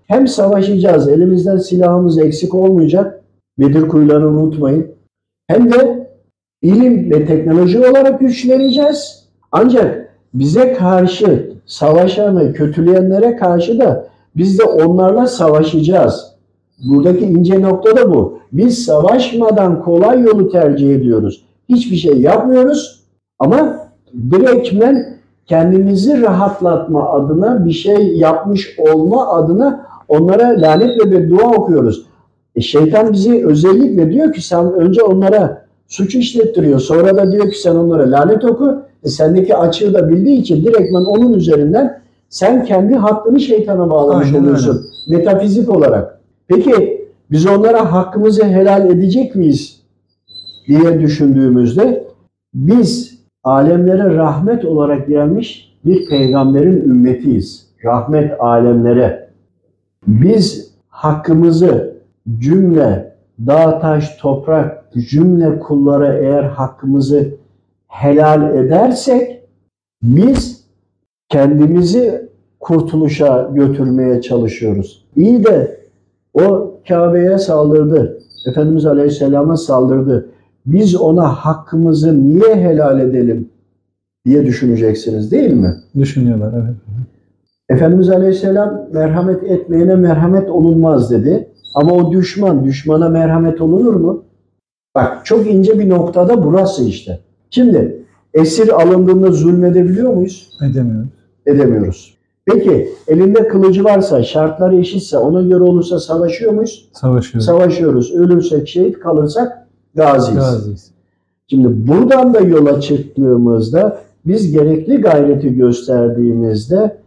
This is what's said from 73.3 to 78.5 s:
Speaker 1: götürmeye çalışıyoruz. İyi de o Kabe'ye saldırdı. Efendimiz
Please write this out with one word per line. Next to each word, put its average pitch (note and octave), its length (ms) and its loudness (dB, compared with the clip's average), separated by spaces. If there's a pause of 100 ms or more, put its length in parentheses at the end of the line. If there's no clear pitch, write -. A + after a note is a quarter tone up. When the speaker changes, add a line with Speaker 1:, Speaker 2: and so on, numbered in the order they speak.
Speaker 1:
götürmeye C3 640 0
çalışıyoruz. G#2+ 840 -6 (120)
İyi G#3 280 2
de - 360 -2 (540)
o F#3 400 0 (140)
Kabe'ye F3 500 0
saldırdı. D3+ 800 0 (280)
Efendimiz D#3 400 -2